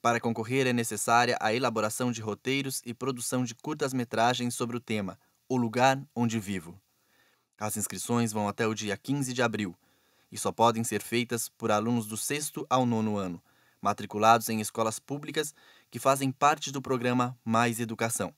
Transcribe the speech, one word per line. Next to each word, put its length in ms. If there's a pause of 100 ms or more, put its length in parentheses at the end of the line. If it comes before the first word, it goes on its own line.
Para 180
concorrer, 460
é 80
necessária 640
a 140
elaboração 580
de 80
roteiros 640
e 80
produção 500
de 120
curtas-metragens 1000
sobre 220
o 40
tema 380 (300)
O 80
Lugar 420 (160)
Onde 240
Vivo. 400 (800)
As 200
inscrições 520
vão 160
até 200
o 80
dia 240
quinze 340
de 80
abril 340 (560)
e 60
só 160
podem 320
ser 160
feitas 480
por 220
alunos 360
do 120
sexto 500
ao 160
nono 320
ano, 260 (380)
matriculados 680
em 100
escolas 380
públicas 560 (360)
que 80
fazem 320
parte 400
do 120
programa 600
Mais 380
Educação. 580